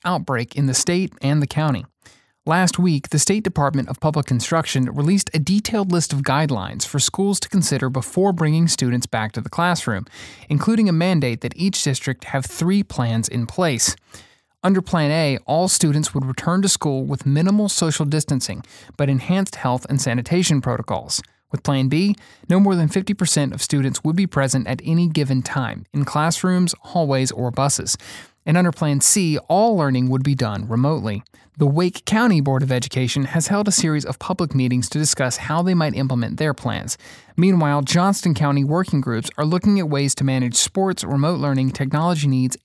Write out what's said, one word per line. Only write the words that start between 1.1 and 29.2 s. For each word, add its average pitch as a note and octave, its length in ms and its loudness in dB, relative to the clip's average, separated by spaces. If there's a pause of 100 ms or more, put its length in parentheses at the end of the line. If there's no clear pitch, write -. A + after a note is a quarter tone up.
and D3 180 2
the C#3 60 0
county. D3 360 -2 (600)
Last F3 320 2
week, E3+ 320 2
the D#3 80 0
State G#3 260 2
Department C#3 460 0
of C3+ 100 -10
Public D3+ 300 0
Instruction C3 640 0
released E3 400 0
a D#3 60 0
detailed G3 520 0
list E3+ 220 0
of C#3 80 0
guidelines C3+ 640 -2
for C#3+ 140 -4
schools G3 400 0
to - 100 -8
consider C#3 400 0
before F3+ 440 0
bringing D#3+ 340 2
students B2 400 0
back G#2+ 240 -2
to A2 100 -6
the - 80 -8
classroom, D#3 560 -2 (420)
including G#3+ 400 2
a F3 60 2
mandate D#3+ 480 0
that C3+ 160 -6
each F#3+ 240 -2
district C3+ 440 -4
have C3+ 200 -4
three F#3+ 380 0
plans A2+ 460 -2
in A#2+ 180 -4
place. D3+ 480 0 (640)
Under F#3+ 180 4
Plan D#3+ 300 0
A, D3+ 380 0
all E3 200 2
students D#3 460 0
would C3+ 120 -2
return E3 360 0
to G3 80 2
school C3+ 340 0
with C#3 220 -4
minimal F#3+ 420 2
social D#3+ 380 0
distancing, C#3+ 580 -2 (320)
but C#3 140 0
enhanced F3 460 0
health B2 340 -2
and C3 100 0
sanitation C#3 600 0
protocols. - 580 -4 (320)
With - 120 -6
Plan C3+ 260 2
B, F#3+ 260 2 (320)
no F#3 140 6
more G3 160 4
than D#3+ 100 4
fifty G3 260 0
percent D3+ 400 0
of - 80 -8
students C3+ 440 0
would D#3 100 0
be F#3+ 100 2
present C3+ 420 0
at B2+ 180 -4
any E3+ 240 2
given C3+ 320 0
time, A2+ 520 -6
in C#3+ 120 -2
classrooms, F3 720 0
hallways, C3+ 500 0
or A#2+ 220 -4
buses. C3+ 460 -2 (480)
And D#3 100 2
under F3 160 4
Plan C#3+ 300 0
C, E3 360 2 (120)